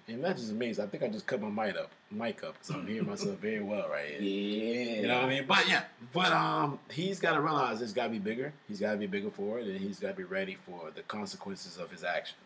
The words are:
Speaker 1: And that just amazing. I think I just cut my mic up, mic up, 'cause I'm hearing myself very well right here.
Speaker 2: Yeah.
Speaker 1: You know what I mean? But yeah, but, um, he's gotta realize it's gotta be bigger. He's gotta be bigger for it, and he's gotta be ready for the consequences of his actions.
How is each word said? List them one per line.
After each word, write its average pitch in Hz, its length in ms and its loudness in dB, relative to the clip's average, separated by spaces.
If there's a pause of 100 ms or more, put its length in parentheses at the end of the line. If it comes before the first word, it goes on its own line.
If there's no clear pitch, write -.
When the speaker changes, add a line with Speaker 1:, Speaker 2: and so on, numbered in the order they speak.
Speaker 1:
And 120 160 -4
that 180 140 2
just 113 140 -4
amazing. 110 340 0
I - 20 -2
think - 160 -6
I 117 60 2
just 107 180 -4
cut - 140 0
my 107 80 -2 (160)
mic 95 100 0
up, 80 160 -4 (180)
mic 107 360 -4
up, 78 120 -8
'cause - 120 -12
I'm 147 180 -4
hearing 110 180 0
myself 101 340 -2
very 107 220 -2
well 98 280 -2
right 73 180 -2
here. 71 140 -4
Speaker 2:
Yeah. 107 800 0
Speaker 1:
You 113 60 2
know 123 100 4
what 127 80 4
I 131 40 4
mean? 135 160 0
But 185 220 8
yeah, 175 160 4 (300)
but, 180 180 6
um, 156 480 4 (100)
he's 185 300 -2
gotta 160 220 4
realize 135 400 2
it's 113 100 -4
gotta 117 180 2
be 110 100 -2
bigger. 120 340 -2 (160)
He's 101 100 -4
gotta 104 180 2
be 104 80 -2
bigger 101 240 -2
for 104 300 -2
it, 113 80 -4
and 95 100 -2
he's 196 220 -4
gotta 98 140 -2
be 95 100 -6
ready 180 320 -2 (100)
for 85 300 -10
the 80 80 -10
consequences 98 720 -8
of 87 140 -8
his 90 140 -6
actions. 85 400 -2